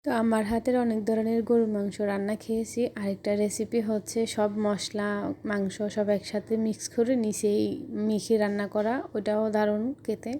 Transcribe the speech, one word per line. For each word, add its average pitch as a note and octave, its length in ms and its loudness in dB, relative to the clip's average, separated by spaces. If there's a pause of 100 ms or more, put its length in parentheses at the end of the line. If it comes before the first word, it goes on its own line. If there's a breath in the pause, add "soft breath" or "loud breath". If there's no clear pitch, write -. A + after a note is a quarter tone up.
তো C#4+ 40 0 (120)
আমার A3 240 4
হাতের A#3 320 2
অনেক A#3 260 2
ধরনের A3+ 400 2
গরুর A#3 300 4
মাংস G3+ 280 -2
রান্না G3+ 340 0
খেয়েছি। A3+ 460 -4 (140)
আরেকটা G3+ 400 -2
রেসিপি G#3 460 0
হচ্ছে G#3+ 460 -2
সব G#3 300 0
মশলা, G#3 520 -2 (360)
মাংস G3 300 -2 (140)
সব G3+ 200 0
একসাথে G3+ 480 0
মিক্স A3 320 -2
করে A#3+ 260 2
নিচেই G#3+ 480 2 (420)
মেখে G#3+ 320 2
রান্না G#3 300 0
করা, G#3+ 260 0 (200)
ওটাও G#3+ 360 0
দারুণ G#3+ 340 2 (200)
খেতে। A3+ 360 -4